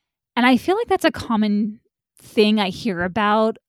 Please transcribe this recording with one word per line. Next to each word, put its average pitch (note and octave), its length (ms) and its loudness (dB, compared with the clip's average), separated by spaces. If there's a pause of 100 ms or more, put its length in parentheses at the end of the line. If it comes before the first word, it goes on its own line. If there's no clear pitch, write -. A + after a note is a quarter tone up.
(360)
And A#3+ 100 2
I B3+ 120 4
feel F4+ 180 0
like A#4 120 -4
that's F#4 180 0
a D#4 60 4
common G#3+ 680 -2 (400)
thing G#3+ 400 2
I G3 100 -2
hear F3 340 -6
about G#3+ 540 0 (120)